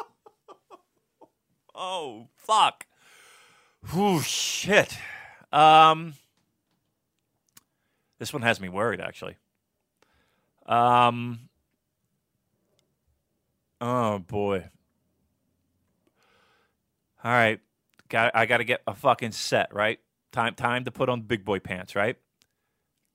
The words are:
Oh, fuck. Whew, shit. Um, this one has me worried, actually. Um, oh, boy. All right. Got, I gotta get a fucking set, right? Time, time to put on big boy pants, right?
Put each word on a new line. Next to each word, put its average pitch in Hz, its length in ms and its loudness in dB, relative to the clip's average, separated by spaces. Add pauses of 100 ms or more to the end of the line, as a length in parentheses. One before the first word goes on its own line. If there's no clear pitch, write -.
(1800)
Oh, 156 580 -10
fuck. 202 500 2 (1040)
Whew, 185 320 0
shit. - 760 -2 (560)
Um, 156 600 6 (2000)
this 117 140 -10
one 139 100 -6
has 117 180 0
me 92 100 -12
worried, 98 300 -4
actually. 92 360 -12 (1300)
Um, 120 880 2 (2250)
oh, 120 420 -2
boy. 101 440 -4 (2500)
All 117 80 -4
right. 113 300 2 (480)
Got, 117 260 0
I 113 120 4
gotta 117 180 2
get 117 220 -2
a 117 80 -6
fucking 117 380 0
set, - 420 -2
right? 104 240 -2 (340)
Time, 117 220 -4
time 127 300 -4
to 123 60 -10
put 127 180 -4
on 120 140 -2
big 107 220 -4
boy 101 140 -2
pants, 92 360 -12
right? 104 220 -2 (1000)